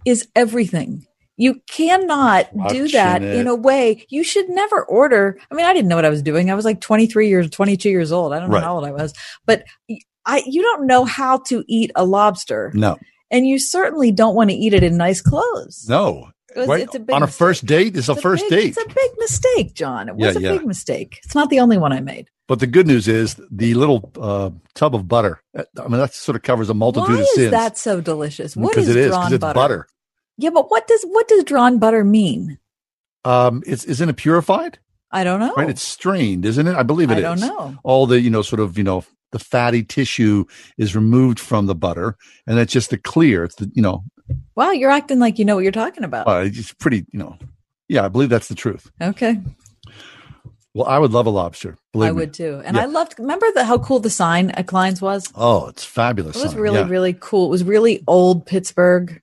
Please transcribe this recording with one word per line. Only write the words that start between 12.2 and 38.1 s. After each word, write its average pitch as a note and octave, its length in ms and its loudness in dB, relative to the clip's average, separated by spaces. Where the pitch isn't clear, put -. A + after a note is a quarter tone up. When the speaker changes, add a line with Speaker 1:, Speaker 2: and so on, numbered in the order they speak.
Speaker 2:
No. G#2+ 240 0
Speaker 1:
And B3+ 180 2
you C4+ 100 2
certainly D4 540 0
don't G#3 240 2
wanna G#3+ 160 4
eat G3+ 220 0
it F#3 100 6
in E3+ 120 2
nice F3+ 260 0
clothes. E4+ 680 -4
Speaker 2:
No. B2 400 -2
Speaker 1:
It - 60 -8
was, C4 80 -4
Speaker 2:
Right? - 140 0
Speaker 1:
it's B3 120 -10
a C4 60 -10
big A#3 160 -2
Speaker 2:
On D3 60 2
a - 40 2
Speaker 1:
mistake. D3+ 120 -6
Speaker 2:
first E3+ 280 0
date? F3+ 300 2
It's B2+ 120 -4
a D3 40 2
Speaker 1:
It's C#3 80 -4
a - 20 -10
Speaker 2:
first F#3+ 260 0
Speaker 1:
big, - 20 0
Speaker 2:
date. D4+ 280 0
Speaker 1:
it's A4+ 140 -4
a - 20 -8
big C5 240 0
mistake, A4+ 560 -2
John. B2 340 -8
It F#2 60 -12
was G#2 200 0
Speaker 2:
Yeah, F2 40 -2
Speaker 1:
a F2+ 40 -4
Speaker 2:
yeah. F#2+ 160 0
Speaker 1:
big D#4+ 100 -10
mistake. - 560 -8
It's - 100 -8
not D4 160 2
the C#4 80 2
only A#3 200 6
one D3 140 2
I C3 80 -4
made. C3+ 280 -14
Speaker 2:
But B2 140 -2
the B2+ 80 0
good E3+ 180 6
news A#2 220 2
is A2 260 0
the A#2 240 0
little, B2+ 460 0
uh, G2+ 300 -4
tub D3 180 0
of F#2+ 140 -4
butter, G#2 320 0
uh, - 60 -8
I - 40 -10
mean, A#2 100 0
that C3+ 160 -2
sort - 220 -6
of - 60 -12
covers A2+ 280 0
a A2+ 40 -2
multitude A2+ 420 0
Speaker 1:
Why - 60 2
Speaker 2:
of C#5 80 2
sins. E4 160 4
Speaker 1:
is - 40 0
that A3+ 260 0
so G3 240 -4
delicious? D3+ 560 -8
What - 140 -2
Speaker 2:
Because - 180 2
Speaker 1:
is A#2+ 60 4
Speaker 2:
it B2 60 4
is, C#3 80 4
Speaker 1:
drawn F3+ 160 0
Speaker 2:
'cause - 80 0
it's B2+ 80 2
Speaker 1:
butter? D3+ 140 -2
Speaker 2:
butter. B2 320 0
Speaker 1:
Yeah, D4+ 140 -2
but E4 200 0
what A4 160 0
does, A4 220 2
what A4 180 2
does G#4 180 4
drawn B3 340 4
butter A3 260 2
mean? G3 540 2
Speaker 2:
Um, B2 420 2
it's, - 180 -6
isn't E3 240 -2
it D3 80 -2
purified? F#3+ 600 0
Speaker 1:
I F#3 140 -2
don't F#3 160 -2
know. A#3+ 160 -2
Speaker 2:
Right? D3+ 140 -2
It's G2+ 120 -8
strained, A2+ 640 -2
isn't B2 240 0
it? F3+ 80 -2
I C3+ 80 4
believe D3+ 260 0
it A2 40 0
Speaker 1:
I G#2 40 0
Speaker 2:
is. E3+ 220 -4
Speaker 1:
don't - 0 -
know. G#3+ 420 -8
Speaker 2:
All C3 240 2
the, B2 140 4